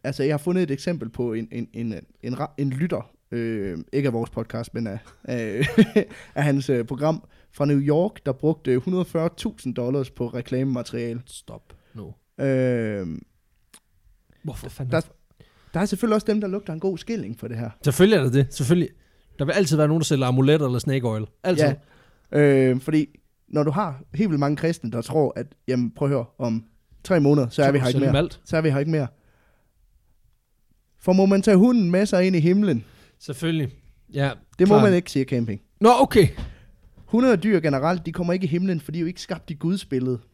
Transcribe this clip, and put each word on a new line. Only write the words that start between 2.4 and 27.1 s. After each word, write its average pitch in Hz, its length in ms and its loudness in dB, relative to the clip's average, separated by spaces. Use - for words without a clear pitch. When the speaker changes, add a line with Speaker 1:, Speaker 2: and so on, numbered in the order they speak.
Speaker 1:
en 139 120 -2
lytter, 139 400 -6
øh, 113 480 -6
ikke 139 140 -2
af 131 60 0
vores 117 180 -4
podcast, 117 440 -10
men 117 120 -6
af, 101 120 -10
af, 117 420 -4
<laughs> - 400 -4
af 143 100 -2
hans, 139 260 -2
øh, 120 140 0
program 147 400 -4
fra - 120 -4
New 143 160 2
York, 151 460 -2
der 139 60 -2
brugte 131 460 -2
hundrede 180 260 -2
fyrre 165 320 -4
tusind 131 380 -8
dollars 131 360 -4
på - 180 -8
reklamemateriale. 120 1000 -6
Speaker 2:
Stop - 460 -20
nu. 98 200 -16
Speaker 1:
Øhm, 113 800 -2
Speaker 2:
Hvorfor - 260 -12
fanden? 127 240 -8
Speaker 1:
der, 127 80 2
der 170 60 -2
er 190 60 2
selvfølgelig 214 280 0
også 214 120 0
dem, 214 140 0
der 208 80 -4
lugter 196 240 -8
en 160 80 -10
god 185 180 -4
skilling 120 400 -10
for - 100 -12
det 113 80 -10
her. 113 140 -8
Speaker 2:
Selvfølgelig 185 320 6
er 151 60 2
der 131 80 0
det. 131 200 4
Selvfølgelig. 147 380 0
Der 139 60 -2
vil 143 80 -2
altid 160 240 2
være 151 120 4
nogen, 160 120 2
der 151 40 0
sælger 135 220 0
amuletter 135 400 4
eller 123 120 -2
snake 131 300 -2
oil. 107 180 -4
Altid. 156 240 2
Speaker 1:
Ja. 147 80 2
Øh, 131 400 4
fordi 156 260 0
når 151 140 -2
du 151 80 0
har 151 320 -6
helt 190 160 0
vildt 147 100 0
mange 143 160 0
kristne, 160 340 -4
der 117 120 -6
tror, 139 340 0
at, 123 100 -8
"Jamen, 123 220 0
prøv 143 180 -4
at 143 60 0
høre, 120 100 -2
om 113 260 -4
tre 180 160 2